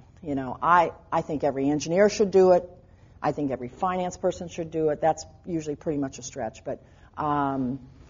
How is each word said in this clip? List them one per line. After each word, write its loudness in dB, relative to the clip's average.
you -6
know, -6
I, 4
I -2
think -4
every 0
engineer 2
should 0
do 8
it. 4
I 0
think -2
every -6
finance -4
person -4
should -8
do 0
it. -2
That's 0
usually -6
pretty -4
much -6
a -16
stretch, -10
but, -8
um, -2